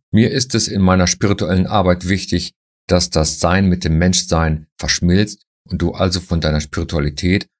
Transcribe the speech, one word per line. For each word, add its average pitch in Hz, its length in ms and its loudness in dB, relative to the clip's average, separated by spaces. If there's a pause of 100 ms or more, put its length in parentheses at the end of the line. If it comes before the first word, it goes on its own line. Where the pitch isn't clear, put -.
(120)
Mir 110 200 2
ist 127 240 -2
es 110 120 0
in 98 140 -4
meiner 92 260 4
spirituellen 92 600 0
Arbeit 92 400 0
wichtig, 98 460 -4 (340)
dass 90 220 2
das 78 300 0
Sein 92 300 2
mit 87 140 0
dem 78 140 0
Menschsein 82 720 0 (120)
verschmilzt 90 640 0 (260)
und 85 120 -6
du 85 100 0
also 92 280 -2
von 85 220 -4
deiner 76 200 0
Spiritualität 82 840 -2 (120)